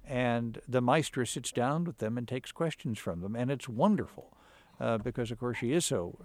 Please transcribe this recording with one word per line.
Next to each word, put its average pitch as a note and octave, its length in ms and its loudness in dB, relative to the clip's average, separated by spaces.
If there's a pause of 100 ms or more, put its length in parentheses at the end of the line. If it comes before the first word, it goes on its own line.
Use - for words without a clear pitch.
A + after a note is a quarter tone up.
And A#2+ 600 0
the B2+ 140 2
maestro C3 440 4
sits - 260 -6
down C#3+ 320 2
with C#3+ 140 -4
them A2+ 200 -2
and A#2+ 80 -4
takes B2+ 280 -6
questions D3 440 -2
from E2+ 220 -4
them. G2 160 -4
And B2 160 0
it's C3+ 160 -4
wonderful, C#3+ 640 2 (480)
uh, A#2 180 2
because, A#2 340 -2
of A2+ 80 -8
course, B2 180 -2
she A#2+ 160 0
is E3 120 2
so, F2+ 400 -2